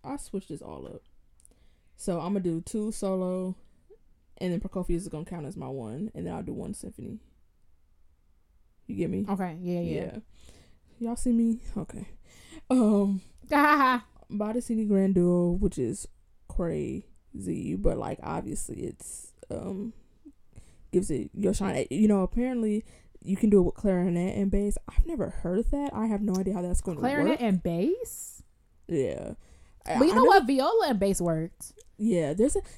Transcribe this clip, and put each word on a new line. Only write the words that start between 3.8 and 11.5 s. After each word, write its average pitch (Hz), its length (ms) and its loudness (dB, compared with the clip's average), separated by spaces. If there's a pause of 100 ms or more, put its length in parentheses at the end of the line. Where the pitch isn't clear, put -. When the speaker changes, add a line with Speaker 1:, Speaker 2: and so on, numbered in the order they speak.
Speaker 1:
and 185 140 -4
then 185 80 -2
Prokofiev 190 360 -6
is 180 120 -6
gonna 156 160 -10
count 165 220 -12
as 185 100 -12
my 131 120 -10
one, 135 460 -10
and 170 120 -10
then 170 80 -8
I'll 165 80 -8
do - 120 -10
one - 200 -10
symphony. - 440 -14 (1700)
You 208 100 -8
get 175 140 -2
me? 196 180 -2
Speaker 2:
Okay. 185 320 -4
Yeah, 175 200 -4
yeah. 165 200 -4
Speaker 1:
Yeah. - 180 -10 (800)
Y'all 233 180 -6
see 247 160 0
me? 233 280 2 (160)